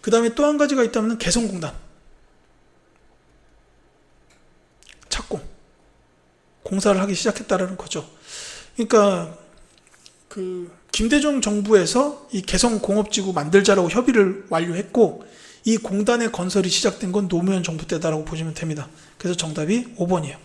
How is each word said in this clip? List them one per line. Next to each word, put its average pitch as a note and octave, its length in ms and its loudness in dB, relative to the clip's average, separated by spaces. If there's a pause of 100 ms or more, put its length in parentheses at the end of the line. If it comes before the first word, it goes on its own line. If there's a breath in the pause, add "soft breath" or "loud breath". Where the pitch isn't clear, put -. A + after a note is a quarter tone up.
그 G#3 100 -2
다음에 A#3 240 2
또 D4 100 2
한 D4 140 2
가지가 C#4 240 2
있다면 A3+ 340 0
개성공단 F#3+ 560 -2 (3250)
착공, - 320 -6 (1200)
공사를 C3+ 400 0
하기 G3 140 -2
시작했다라는 F#3 640 -2
거죠. - 300 -10 (680 loud breath)
그러니까 G3+ 600 2 (920)
그 F3+ 440 -10 (200)
김대중 C#4 500 2
정부에서 G#3 920 2
이 F#3+ 120 -4
개성공업지구 G3+ 920 0
만들자라고 F#3 560 4
협의를 G#3+ 600 2
완료했고, E3+ 760 0 (400 loud breath)
이 A3 120 4
공단의 G#3+ 540 0
건설이 F3+ 380 0
시작된 F#3+ 420 -2
건 G3+ 160 0
노무현 F3+ 360 0
정부 E3 220 -6
때다라고 D#3+ 380 -2
보시면 D#3+ 300 -8
됩니다. D3+ 340 -8 (300 loud breath)
그래서 F3+ 180 -4
정답이 E3+ 600 -4
오 F3 100 -2
번이에요. D#3+ 380 -2